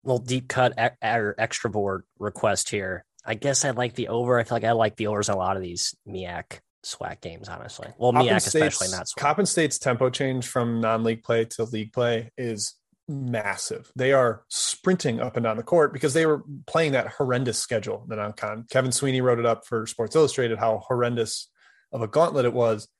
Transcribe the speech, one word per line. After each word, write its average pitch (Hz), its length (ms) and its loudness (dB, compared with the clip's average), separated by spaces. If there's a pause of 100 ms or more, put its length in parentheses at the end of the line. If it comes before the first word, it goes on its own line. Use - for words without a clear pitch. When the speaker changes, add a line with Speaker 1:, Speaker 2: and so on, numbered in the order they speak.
Speaker 1:
Little 127 160 2
deep 127 280 -2
cut 127 320 2
e-, 120 40 2 (220)
e-, 110 320 0
extra 113 320 -4
board 98 340 -2 (160)
request 104 500 -2
here. 92 360 -6 (200)
I 110 100 -4
guess 139 300 0
I 135 60 0
like 120 240 -2
the 120 140 -4
over. 120 300 2
I 117 40 2
feel 120 120 -2
like 110 80 -2
I 113 80 4
like 113 240 2
the 107 120 -2
overs 104 220 0
in 101 60 0
a - 20 -2
lot 92 200 0
of 95 60 -6
these 87 320 -6 (100)
miac 92 560 -10 (220)
swac - 380 -10
games, - 260 -14
honestly. - 400 -14 (120)
Well, 120 120 4
Speaker 2:
Coppin 120 160 6
Speaker 1:
miac 107 140 4
Speaker 2:
State's, 156 400 2
Speaker 1:
especially, 92 160 -4
not - 80 -8
swac. - 120 -10
Speaker 2:
Coppin 151 280 2
State's 156 320 2
tempo 127 320 2
change 131 380 -2
from 117 340 0
non-league 113 420 0
play 113 220 2
to 117 200 -4
league 110 280 -6
play 117 420 -2
is 113 380 -6 (340)
massive. 117 880 -6
They 131 180 2
are 120 360 4
sprinting - 720 0
up 123 180 -4
and 120 60 0
down 110 140 0
the 117 60 -6
court 160 300 4
because 139 220 0
they 165 100 4
were 151 180 2 (220)
playing 160 280 2
that 123 160 0
horrendous 127 500 -2
schedule, 104 480 -4
the 117 80 -8
non-con. 107 560 -6
Kevin 127 200 2
Sweeney 131 300 0
wrote 123 160 4
it 117 80 0
up 113 220 0
for 113 180 -2
Sports 113 300 -6
Illustrated, 131 420 4
how 110 300 2
horrendous 120 640 -2 (420)
of 117 100 -6
a 110 60 -2
gauntlet 143 380 4
it 117 80 2
was. 113 340 0 (120)